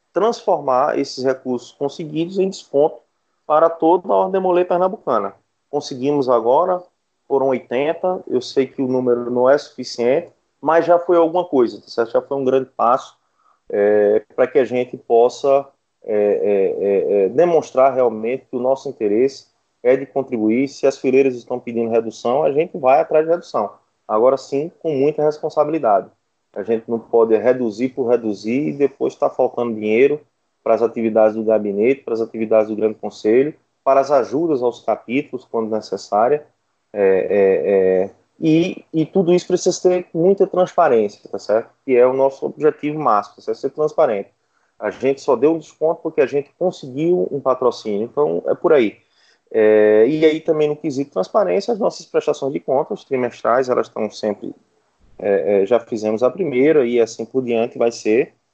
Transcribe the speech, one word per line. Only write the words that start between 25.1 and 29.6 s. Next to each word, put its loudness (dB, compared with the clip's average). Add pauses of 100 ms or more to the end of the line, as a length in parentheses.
responsabilidade. 0 (480)
A -10
gente -4
não -4
pode 2
reduzir 0
por -4
reduzir -2
e -6
depois -2
tá -2
faltando -4